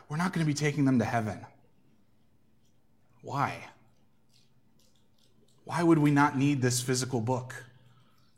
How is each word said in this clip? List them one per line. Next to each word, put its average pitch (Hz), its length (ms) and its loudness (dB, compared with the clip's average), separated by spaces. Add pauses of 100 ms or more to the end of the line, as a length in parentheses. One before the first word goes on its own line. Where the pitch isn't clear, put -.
we're 147 80 -8
not 180 160 -2
gonna 165 140 0
be 147 80 0
taking 143 300 0
them 131 160 2
to 107 40 2
heaven. 107 400 -4 (1800)
Why? 120 420 -2 (2000)
Why 151 180 -4
would 165 160 6
we 147 140 4
not 143 240 4
need 139 260 0
this 123 180 0
physical 127 400 -4
book 123 440 -6 (720)